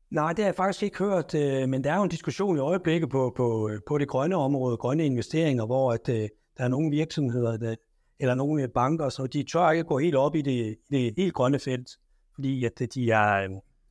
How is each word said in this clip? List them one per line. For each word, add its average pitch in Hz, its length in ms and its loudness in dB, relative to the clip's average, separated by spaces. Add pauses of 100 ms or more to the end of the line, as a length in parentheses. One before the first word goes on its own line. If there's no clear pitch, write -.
(100)
Nej, 156 220 0
det 175 60 -6
har 208 100 2
jeg 175 60 0
faktisk 190 280 0
ikke 202 160 -4
hørt, 185 360 0
øh, 135 340 2
men 131 160 0
der 143 80 0
er 175 40 2
jo 202 60 2
en 185 60 2
diskussion 165 480 -2
i 143 40 0
øjeblikket 165 500 0
på, 127 260 0
på, 113 320 0
øh, 107 180 -6
på 147 120 0
det 143 100 0
grønne 156 280 0
område, 135 400 0
grønne 147 300 0
investeringer, 131 600 0
hvor 127 260 2
at, - 160 -4
øh, 110 200 0 (300)
der 131 60 -4
er 123 40 2
nogle 147 220 0
virksomheder, 123 680 -2
der, 113 180 -4 (460)
eller 127 140 2
nogle, 143 280 0
øh, 127 60 -2
banker, 135 400 0
så 131 180 -6
de 143 160 -2
tør 165 280 2
ikke 165 140 2
gå 151 140 0
helt 156 180 2
op 143 180 4
i 156 80 0
det, 120 340 -2 (140)
i 139 60 0
det 120 200 0
helt 190 180 0
grønne 131 240 2
felt, 127 320 -6 (440)
fordi 135 300 -2
at, 117 160 -2
øh, 123 140 -2
de 120 160 0
er, 104 340 4
øh, 95 60 -6 (400)